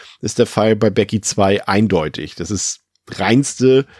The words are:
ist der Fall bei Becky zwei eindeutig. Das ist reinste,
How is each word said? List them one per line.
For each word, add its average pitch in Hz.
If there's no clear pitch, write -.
ist -
der 120
Fall 110
bei 110
Becky 101
zwei 98
eindeutig. 95
Das 85
ist -
reinste, 131